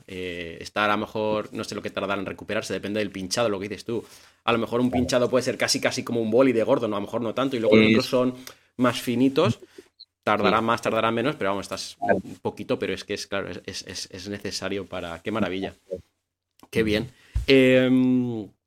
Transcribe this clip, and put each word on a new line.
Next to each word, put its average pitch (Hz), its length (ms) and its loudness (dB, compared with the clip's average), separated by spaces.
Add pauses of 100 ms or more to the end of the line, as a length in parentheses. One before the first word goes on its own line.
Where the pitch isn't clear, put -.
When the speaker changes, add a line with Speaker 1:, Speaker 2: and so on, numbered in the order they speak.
Speaker 1:
Eh, 87 540 -10
está - 240 -2
a 104 40 4
lo 104 100 2
mejor, 107 540 -4
no 110 120 -6
sé 110 100 -10
lo 101 80 -8
que 101 80 -8
tardará 98 300 -4
en 92 60 -6
recuperarse, 101 460 -6
depende 101 280 -4
del 101 100 -2
pinchado, 98 380 -2
lo 98 100 -4
que 98 100 -8
dices 101 160 -10
tú. 113 200 -6 (400)
A 117 80 2
lo 117 60 2
mejor 113 220 -2
un 123 100 2
Speaker 2:
Claro. 123 120 0
Speaker 1:
pinchado 123 280 2
puede 123 120 2
ser 123 160 -2
casi, 120 220 0
casi 120 240 -2
como 117 180 -2
un 110 80 -2
boli 127 220 6
de 113 100 2
gordo, 120 260 2
¿no? 104 80 -2
A 101 40 -2
lo 101 60 -6
mejor 113 140 -4
no 113 140 -4
tanto, 131 220 -2
y 117 40 -2
luego 107 160 6
los 110 100 8
Speaker 2:
Sí. 110 60 6
Speaker 1:
otros - 140 2
son 127 280 0 (420)
más 120 260 2
finitos. 135 560 2 (680)
Tardará 104 360 4
Speaker 2:
Sí. 113 40 0
Speaker 1:
más, 113 180 2
tardará 110 280 2
menos, 117 260 0
pero 98 140 -2
vamos, 98 140 -4
estás - 340 -10
Speaker 2:
Claro. 98 260 0
Speaker 1:
un 92 120 -16
poquito, 107 420 -6
pero 95 160 -2
es 92 100 -8
que 101 100 -6
es, 98 80 -6
es, - 40 -14
claro, 95 220 -6
es, 90 180 -12
es, 98 220 -10
es, - 240 -12
es 95 160 -12
necesario 98 580 -6
para, 85 340 -10
qué 107 120 -8
maravilla. 95 420 -4 (960)
Qué 117 100 0
Speaker 2:
Ujú. 110 60 2
Speaker 1:
bien. 110 240 0 (360)
Em, 127 1000 4 (180)